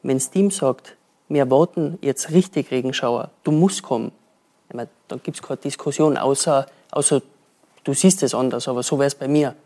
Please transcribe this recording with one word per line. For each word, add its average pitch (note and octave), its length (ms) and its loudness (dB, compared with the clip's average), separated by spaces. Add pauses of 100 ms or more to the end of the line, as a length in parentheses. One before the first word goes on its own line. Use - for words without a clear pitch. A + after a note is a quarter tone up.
wenn's C3 260 -2
Team G3 220 2
sagt, - 440 -4 (320)
"Wir C#3 240 2
warten D#3+ 500 2
jetzt - 300 -4
richtig E3+ 400 2
Regenschauer, B2+ 600 -2 (120)
du C#3+ 80 -2
musst F3 320 2
kommen." A#2 280 -4 (580)
Ich - 60 -14
mein, A#2+ 120 -10 (200)
dann - 160 -10
gibt's - 180 -10
keine C3+ 160 -8
Diskussion, D3 600 -2
außer, C#3 500 0 (240)
außer C#3+ 300 0 (640)
du C#3 100 -2
siehst F#3 280 4
es B2+ 140 0
anders, B2 320 -2
aber B2 160 -4
so C#3 160 -2
wär's C#3 160 0
bei C3+ 120 -8
mir. D3 280 2 (100)